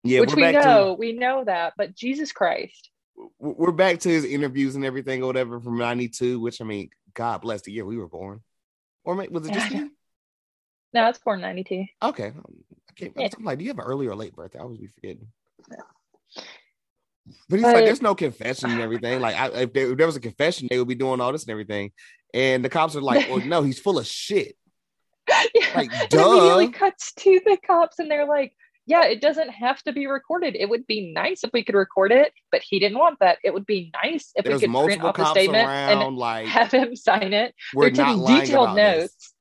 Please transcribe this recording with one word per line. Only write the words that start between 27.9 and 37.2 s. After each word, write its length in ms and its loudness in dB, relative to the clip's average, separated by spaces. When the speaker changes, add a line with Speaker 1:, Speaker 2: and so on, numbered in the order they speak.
Speaker 2:
and 120 -8
they're 160 0
like, 280 -2
"Yeah, 200 4
it 140 0
doesn't 300 0
have 340 -4
to 80 -6
be 140 -6
recorded. 480 -4
It 140 -4
would 180 -4
be 260 -6
nice 320 -4
if 80 -10
we 120 -2
could 100 -4
record 380 2
it, 200 6
but 100 0
he 160 -4
didn't 200 0
want 220 4
that. 220 4
It 100 0
would 140 -6
be 240 -4
nice 340 -6
if 80 -2
Speaker 1:
There's 180 0
Speaker 2:
we 60 0
could 160 2
print 180 0
Speaker 1:
multiple 60 0
Speaker 2:
off 80 -2
the 60 0
Speaker 1:
cops 100 4
Speaker 2:
statement 340 4
Speaker 1:
around, 360 0
Speaker 2:
and 140 -4
Speaker 1:
like, 300 -4
Speaker 2:
<laughs> 120 0
have 120 4
him 240 2
sign 380 0